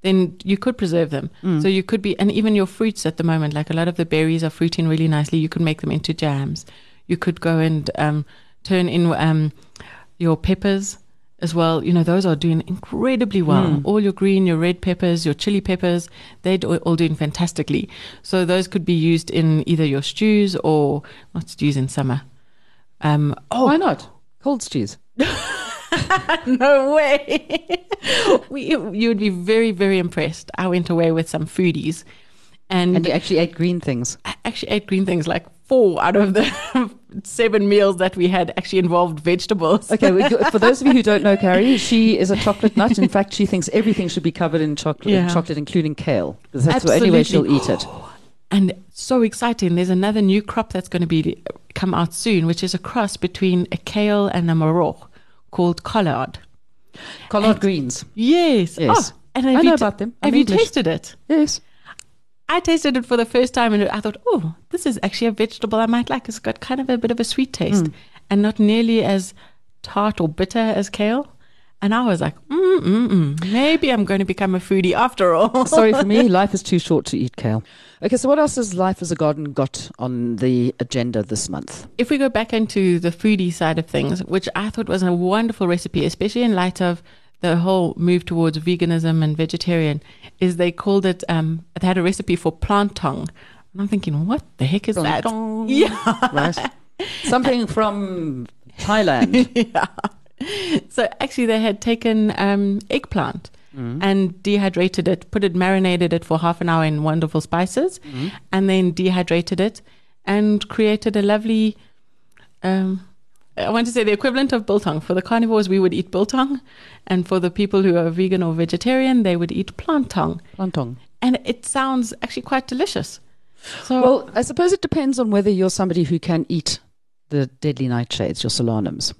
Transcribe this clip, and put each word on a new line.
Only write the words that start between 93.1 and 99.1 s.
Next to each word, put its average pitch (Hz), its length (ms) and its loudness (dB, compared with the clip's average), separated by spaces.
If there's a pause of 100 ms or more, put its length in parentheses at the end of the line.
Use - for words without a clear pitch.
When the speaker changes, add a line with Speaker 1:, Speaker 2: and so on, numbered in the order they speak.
Speaker 1:
And 190 80 -8
I'm 202 60 -4
thinking, 165 400 -2
"What 254 160 -2 (140)
the 131 80 -2
heck 180 220 -2
is 214 100 -2
Speaker 2:
Plant - 260 -2
Speaker 1:
that?" 233 60 -2
Speaker 2:
tong. 220 400 -6
Speaker 1:
<laughs> 277 140 2
Yeah. - 500 -2
Speaker 2:
Right. 165 240 -2 (640)
Something 247 440 0
from 185 800 -4 (320)
Thailand. 208 760 2